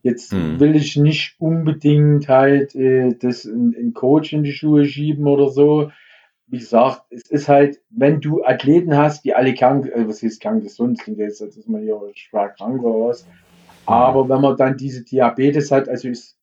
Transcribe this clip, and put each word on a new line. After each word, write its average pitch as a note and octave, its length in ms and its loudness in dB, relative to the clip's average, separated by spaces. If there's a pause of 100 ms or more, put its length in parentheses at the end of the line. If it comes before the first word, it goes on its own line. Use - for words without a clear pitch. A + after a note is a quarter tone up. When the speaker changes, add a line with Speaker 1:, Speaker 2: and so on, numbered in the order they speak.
Speaker 1:
Jetzt - 300 -4
Speaker 2:
Mhm. E2 280 -2
Speaker 1:
will D3+ 160 4
ich C#3+ 200 -2
nicht D3 420 0
unbedingt D3 880 0
halt, C#3 460 4
äh, C3 440 2
das B2 280 -6
in, A#2 260 0
in A#2 220 -6
Coach D3+ 400 0
in D3+ 80 -2
die C#3+ 100 -4
Schuhe D3+ 320 2
schieben C#3+ 420 -4
oder C#3+ 220 2
so. D3 420 2 (600)
Wie B2 80 -8
gesagt, A#2+ 520 0
es A#2+ 180 -20
ist C#3+ 200 -4
halt, C#3+ 420 4
wenn C#3 320 0
du D3+ 200 -2
Athleten C#3+ 540 2
hast, D3 300 0
die - 80 -2
alle C3 180 2
krank, C3 420 0
äh, A2+ 140 -2
was G#2 140 -10
heißt A2 180 -6
krank, G#2+ 220 -2
gesund, A#2+ 360 -4
klingt G#3+ 200 -12
jetzt, G#3 240 -8
als G#2 160 -18
ist A2 100 -20
man G#2+ 140 -6
hier G#2+ 180 -6 (140)
schwer G2+ 420 -6
krank B2 260 -8
oder A2+ 260 0
was. A#2+ 180 -6
Speaker 2:
Mhm. - 580 -20
Speaker 1:
Aber B2+ 460 2
wenn C3+ 100 2
man C3+ 160 2
dann C3+ 220 0
diese B2+ 260 -12
Diabetes C3 640 0
hat, C3+ 200 0
also B2+ 180 -8
ich - 340 -12